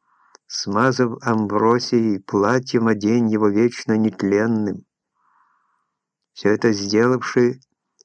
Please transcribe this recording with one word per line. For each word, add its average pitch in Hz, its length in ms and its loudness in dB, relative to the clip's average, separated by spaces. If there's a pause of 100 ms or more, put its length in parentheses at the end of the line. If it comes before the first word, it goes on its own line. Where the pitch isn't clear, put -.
(480)
смазав 123 720 -2
амбросией, 110 1000 0
платьем 113 680 0
одень 110 440 0
его 107 160 0
вечно 110 480 0
нетленным. 107 920 -2 (1500)
Всё - 160 -2
это 110 240 2
сделавши, 120 840 0 (460)